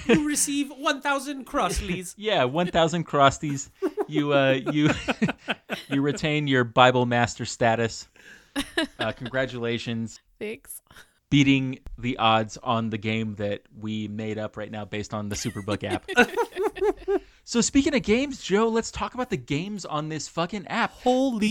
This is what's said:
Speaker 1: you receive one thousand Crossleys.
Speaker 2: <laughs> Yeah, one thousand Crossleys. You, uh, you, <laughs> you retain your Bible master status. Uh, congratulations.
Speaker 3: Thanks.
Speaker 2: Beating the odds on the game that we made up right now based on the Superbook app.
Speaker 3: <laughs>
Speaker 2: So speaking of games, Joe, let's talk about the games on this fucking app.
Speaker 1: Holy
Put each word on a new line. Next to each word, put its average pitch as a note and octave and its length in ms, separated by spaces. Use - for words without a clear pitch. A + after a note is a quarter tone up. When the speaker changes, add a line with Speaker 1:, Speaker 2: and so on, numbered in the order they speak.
Speaker 1:
you D4 200
receive C#4+ 440
one C#4+ 280
thousand C#4 460
Crossleys. F#3 680
Speaker 2:
<laughs> - 20
Yeah, G3+ 260
one D#3 240
thousand E3 380
Crossleys. C#3 640
You, D3 240
uh, C3+ 260
you, D3+ 180
<laughs> - 480
you C#3 120
retain D3+ 460
your C3 180
Bible B2 400
master A#2+ 400
status. A2+ 640
Uh, C3 140
congratulations. A#2 1080
Speaker 3:
Thanks. - 420
Speaker 2:
Beating C3+ 500
the B2 200
odds A2 440
on A2+ 280
the G#2+ 80
game A2 380
that G2+ 260
we G#2+ 300
made G#2+ 280
up G#2+ 200
right G#2 140
now G#2+ 120
based G#2 300
on G#2 160
the G2+ 60
Superbook G2+ 500
app. - 300
Speaker 3:
<laughs> F#4+ 1080
Speaker 2:
So A#3 160
speaking C#4 340
of G3 80
games, B3+ 400
Joe, G#3 240
let's A3+ 240
talk - 240
about B3 160
the F#3+ 60
games E3+ 460
on D3+ 240
this D#3 200
fucking F3+ 400
app. G#3+ 240
Speaker 1:
Holy B3+ 480